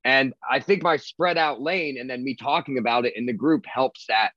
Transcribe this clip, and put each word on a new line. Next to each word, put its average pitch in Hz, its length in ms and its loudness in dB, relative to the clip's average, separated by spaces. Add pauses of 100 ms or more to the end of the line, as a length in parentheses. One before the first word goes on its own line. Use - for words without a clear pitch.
And 131 280 4 (160)
I 135 100 2
think 180 240 0
my 165 140 4
spread 170 420 -2
out 147 200 0
lane 156 400 -2
and 127 100 -10
then 123 140 -6
me 131 120 -4
talking 139 420 -2
about 120 280 2
it 117 120 -2
in 120 80 -4
the 123 80 -2
group 135 320 0
helps - 420 -2
that 110 300 2